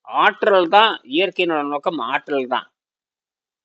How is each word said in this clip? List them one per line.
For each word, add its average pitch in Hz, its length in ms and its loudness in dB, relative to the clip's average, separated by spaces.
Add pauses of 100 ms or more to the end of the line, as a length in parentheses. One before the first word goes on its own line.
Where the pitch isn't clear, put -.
(180)
ஆற்றல் 190 520 2
தான், 208 220 4 (160)
இயற்கையினோட 170 580 -2
நோக்கம் 147 340 -6 (120)
ஆற்றல் 139 420 -4
தான். 117 140 -6 (960)